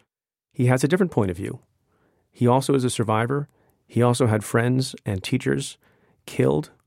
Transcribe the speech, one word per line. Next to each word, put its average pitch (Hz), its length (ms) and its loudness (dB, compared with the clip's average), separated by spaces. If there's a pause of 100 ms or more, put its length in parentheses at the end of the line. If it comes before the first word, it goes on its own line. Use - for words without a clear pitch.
(540)
He 123 140 0
has 127 160 4
a 147 40 2
different 180 240 0
point 101 200 0
of 85 60 -8
view. 104 220 -10 (720)
He - 140 -2
also 131 300 2
is 131 80 0
a 123 60 2
survivor. 120 580 -2 (400)
He - 140 -2
also 120 260 4
had 107 160 2
friends 127 520 0 (100)
and 101 180 -4
teachers 135 540 -4 (480)
killed 139 460 -2 (160)